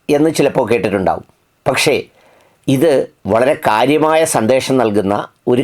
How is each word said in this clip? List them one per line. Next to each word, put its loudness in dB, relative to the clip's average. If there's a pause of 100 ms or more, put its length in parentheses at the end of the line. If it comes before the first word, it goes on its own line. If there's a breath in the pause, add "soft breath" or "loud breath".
(160)
എന്ന് 2
ചിലപ്പോൾ 0
കേട്ടിട്ടുണ്ടാവും. -2 (420)
പക്ഷേ 0 (800 soft breath)
ഇത് 2 (400)
വളരെ 2 (140)
കാര്യമായ 2 (140)
സന്ദേശം 0
നൽകുന്ന 0 (360)
ഒരു 0